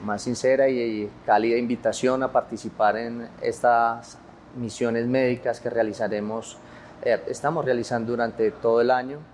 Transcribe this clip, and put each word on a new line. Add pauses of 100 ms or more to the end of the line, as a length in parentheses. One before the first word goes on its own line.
más
sincera
y (160)
cálida
invitación
a
participar
en (120)
estas (380)
misiones
médicas
que
realizaremos, (440)
eh,
estamos
realizando
durante
todo
el
año (160)